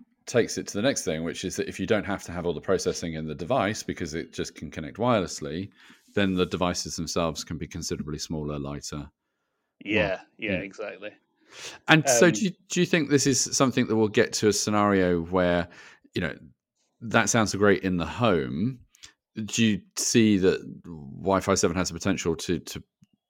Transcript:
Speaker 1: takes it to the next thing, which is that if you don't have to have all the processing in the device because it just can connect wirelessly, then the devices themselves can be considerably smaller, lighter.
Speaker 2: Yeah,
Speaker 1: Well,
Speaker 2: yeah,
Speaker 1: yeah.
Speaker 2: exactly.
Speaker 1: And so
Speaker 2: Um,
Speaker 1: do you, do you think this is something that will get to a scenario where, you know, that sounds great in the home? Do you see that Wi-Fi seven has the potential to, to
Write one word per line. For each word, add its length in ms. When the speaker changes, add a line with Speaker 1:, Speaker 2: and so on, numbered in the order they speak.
Speaker 1:
takes 320
it 100
to 60
the 80
next 240
thing, 180
which 220
is 100
that 140
if 100
you 80
don't 160
have 200
to 100
have 120
all 80
the 60
processing 540
in 120
the 80
device 480
because 320
it 200
just 220
can 140
connect 280
wirelessly, 720
then 200
the 120
devices 520
themselves 480
can 120
be 80
considerably 540
smaller, 400
lighter. 500
Speaker 2:
Yeah, 300
Speaker 1:
Well, 100
Speaker 2:
yeah, 140
Speaker 1:
yeah. 60
Speaker 2:
exactly. 540
Speaker 1:
And 220
so 160
Speaker 2:
Um, 80
Speaker 1:
do 80
you, 100
do 140
you 40
think 240
this 160
is 140
something 480
that 80
will 140
get 240
to 160
a 40
scenario 680
where, 480
you 60
know, 160
that 300
sounds 260
great 280
in 120
the 100
home? 720
Do 200
you 160
see 440
that 200
Wi-Fi 720
seven 220
has 100
the 60
potential 420
to, 240
to 240